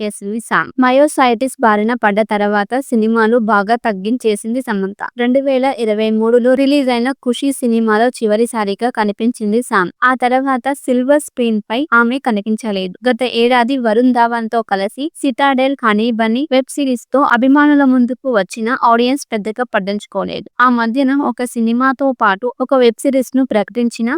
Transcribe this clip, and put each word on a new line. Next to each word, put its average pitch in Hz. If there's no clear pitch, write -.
చేసింది 208
సామ్. 170
మయోసైటిస్ 262
బారిన 214
పడ్డ 208
తర్వాత 208
సినిమాలు 226
బాగా 202
తగ్గించేసింది 220
సమంత. 196
రెండు 254
వేల 262
ఇరవై 220
మూడులో 233
రిలీజ్ 277
అయిన 240
ఖుషీ 277
సినిమాలో 226
చివరిసారిగా 214
కనిపించింది 214
సామ్. 247
ఆ -
తర్వాత 262
సిల్వర్ 262
స్క్రీన్ 226
పై 233
ఆమె 240
కనిపించలేదు. 208
గత 247
ఏడాది 247
వరుణ్ 247
ధావన్ 233
తో 233
కలిసి 196
సిటాడెల్ 269
హనీ 214
బన్నీ 226
వెబ్ 262
సిరీస్ 269
తో 254
అభిమానుల 285
ముందుకు 247
వచ్చిన 220
ఆడియన్స్ 240
పెద్దగా 220
పట్టించుకోలేదు. 196
ఆ -
మధ్యన 254
ఒక 247
సినిమాతో 247
పాటు 202
ఒక 269
వెబ్ 233
సిరీస్ 262
ను 269
ప్రకటించినా 233